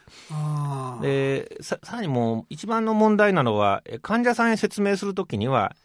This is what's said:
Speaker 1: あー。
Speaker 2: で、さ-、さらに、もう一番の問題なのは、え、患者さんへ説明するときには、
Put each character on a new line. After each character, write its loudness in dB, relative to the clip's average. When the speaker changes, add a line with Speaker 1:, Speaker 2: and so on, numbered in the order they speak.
Speaker 1:
あ -6
ー。 -8
Speaker 2:
で、 -2
さ-、 -6
さ -12
ら -6
に、 -4
も 0
う -20
一 -12
番 -2
の 0
問 6
題 4
な 4
の 2
は、 2
え、 -10
患 -2
者 2
さ 2
ん 4
へ 2
説 -2
明 2
す -6
る -4
と -4
き -6
に -2
は、 0